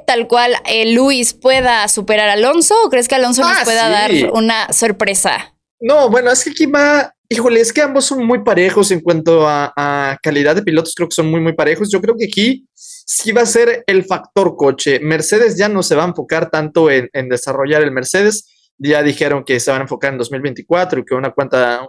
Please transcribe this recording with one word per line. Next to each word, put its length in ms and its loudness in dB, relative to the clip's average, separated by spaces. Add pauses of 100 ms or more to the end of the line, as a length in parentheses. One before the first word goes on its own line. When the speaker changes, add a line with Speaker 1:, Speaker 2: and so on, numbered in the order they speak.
Speaker 1:
tal 220 0
cual, 260 2 (120)
eh, 200 0
Lewis 480 0
pueda 540 0
superar 400 0
a 60 2
Alonso 400 2 (100)
o 60 0
crees 180 0
que 80 0
Alonso 260 2
nos 80 2
Speaker 2:
Ah, 140 0
Speaker 1:
pueda 420 0
Speaker 2:
sí. 160 2
Speaker 1:
dar 100 -2
una 400 -2
sorpresa? 840 -2 (240)
Speaker 2:
No, 300 4
bueno, 200 2
es 140 0
que 60 -8
aquí 160 0
va, 480 0 (140)
híjole, 320 2
es 120 0
que 100 2
ambos 220 0
son 200 -2
muy 200 0
parejos 460 2
en 100 0
cuanto 480 2
a, 280 -2
a 460 -2
calidad 320 2
de 80 -2
pilotos, 320 -2
creo 140 -4
que 60 -10
son 160 0
muy, 100 0
muy 140 -2
parejos. 360 -2
Yo 100 0
creo 160 0
que 100 -4
aquí 480 -2
sí 580 -8
va 100 4
a 40 2
ser 400 2
el 180 2
factor 500 -2
coche. 460 0
Mercedes 560 0
ya 140 0
no 120 0
se 120 0
va 100 2
a 40 -2
enfocar 420 -4
tanto 400 0
en, 240 0
en 160 -4
desarrollar 500 -2
el 120 0
Mercedes. 560 -2 (300)
Ya 240 0
dijeron 420 0
que 160 0
se 100 -2
van 100 0
a 40 -6
enfocar 280 -6
en 60 -8
dos 140 -6
mil 80 -8
veinticuatro 580 -2
y 60 -4
que 100 -6
una 160 -4
cuanta, 580 -2